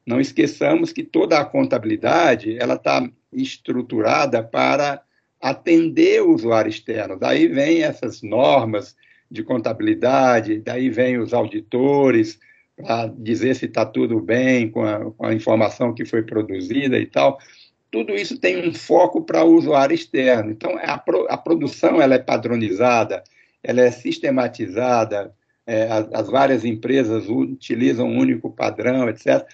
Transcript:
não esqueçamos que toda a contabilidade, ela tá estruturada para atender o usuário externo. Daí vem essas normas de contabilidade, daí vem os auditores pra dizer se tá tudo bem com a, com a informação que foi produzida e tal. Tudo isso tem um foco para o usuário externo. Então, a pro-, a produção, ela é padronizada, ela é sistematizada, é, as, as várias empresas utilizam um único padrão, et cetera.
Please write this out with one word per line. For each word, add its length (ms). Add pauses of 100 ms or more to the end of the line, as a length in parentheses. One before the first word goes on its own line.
não 100
esqueçamos 720
que 120
toda 360
a 60
contabilidade, 1120
ela 200
tá 280 (240)
estruturada 1120
para 600 (360)
atender 840
o 100
usuário 380
externo. 480
Daí 280
vem 360
essas 400
normas 760 (340)
de 120
contabilidade, 1200
daí 280
vem 300
os 160
auditores 1080 (340)
pra 440
dizer 360
se 140
tá 160
tudo 340
bem 520
com 120
a, 280
com 160
a 80
informação 580
que 140
foi 160
produzida 760
e 60
tal. 340 (520)
Tudo 240
isso 240
tem 280
um 60
foco 500
para 220
o 100
usuário 400
externo. 560
Então, 320
a 140
pro-, 320
a 80
produção, 640
ela 140
é 40
padronizada, 1040 (400)
ela 200
é 80
sistematizada, 1400 (320)
é, 160
as, 320
as 160
várias 340
empresas 640
utilizam 800
um 100
único 320
padrão, 560
et 120
cetera. 360